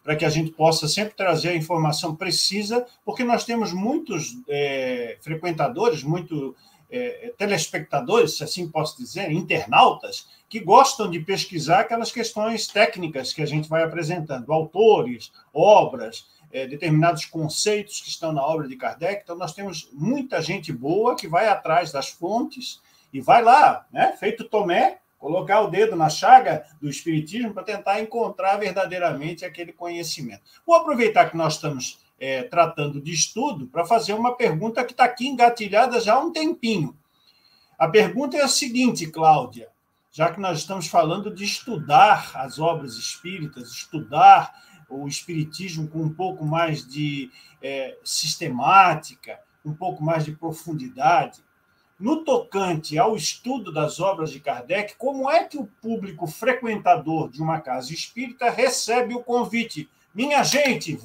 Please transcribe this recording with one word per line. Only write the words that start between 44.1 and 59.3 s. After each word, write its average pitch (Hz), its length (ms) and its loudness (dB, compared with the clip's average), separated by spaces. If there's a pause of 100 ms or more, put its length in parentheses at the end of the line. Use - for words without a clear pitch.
o 143 180 -10
espiritismo 156 800 -8
com 156 120 -8
um 156 140 -2
pouco 185 300 -6
mais 151 440 -2
de, 143 420 -6 (320)
é, 135 420 -8
sistemática, 156 1400 2 (240)
um 151 100 -8
pouco 160 300 -8
mais 156 220 -2
de 151 60 -8
profundidade, 151 1120 -2 (560)
no 311 240 -2
tocante 190 720 -2
ao 214 180 2
estudo 202 560 -6
das 151 280 -4
obras 170 320 -2
de 135 80 -16
Kardec, 156 580 -6
como 269 320 -4
é 330 140 4
que 302 140 -12
o 247 100 -10 (140)
público 196 440 -8
frequentador 170 1040 0
de 131 100 -12
uma 156 200 -2
casa 127 340 -8
espírita 240 560 -6
recebe 240 640 0
o 240 80 -6
convite? 233 680 -4 (280)